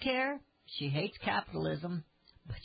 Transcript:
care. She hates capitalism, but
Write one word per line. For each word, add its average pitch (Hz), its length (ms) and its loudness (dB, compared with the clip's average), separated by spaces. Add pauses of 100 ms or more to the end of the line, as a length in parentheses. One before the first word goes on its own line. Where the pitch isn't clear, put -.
care. 262 380 2 (380)
She 143 120 0
hates 156 340 0
capitalism, 170 800 0 (420)
but - 200 -6